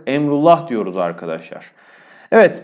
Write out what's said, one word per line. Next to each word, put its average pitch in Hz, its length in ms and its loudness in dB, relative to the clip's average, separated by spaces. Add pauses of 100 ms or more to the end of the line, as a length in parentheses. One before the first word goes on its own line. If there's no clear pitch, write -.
Emrullah 147 640 2
diyoruz 95 280 -6
arkadaşlar. 85 720 -8 (640)
Evet, 220 300 4